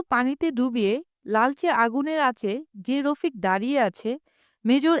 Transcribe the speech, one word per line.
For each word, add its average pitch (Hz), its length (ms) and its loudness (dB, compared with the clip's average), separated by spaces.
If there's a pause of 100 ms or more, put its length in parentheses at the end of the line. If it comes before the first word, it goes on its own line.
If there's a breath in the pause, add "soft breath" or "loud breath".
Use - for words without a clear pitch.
পানিতে 262 420 0
ডুবিয়ে 233 440 0 (320)
লালচে 247 440 0
আগুনের 277 500 0
আঁচে 233 320 0 (240)
যে 240 260 -4
রফিক 285 380 -2
দাঁড়িয়ে 196 400 0
আছে, 220 300 -2 (540)
মেজর 277 360 4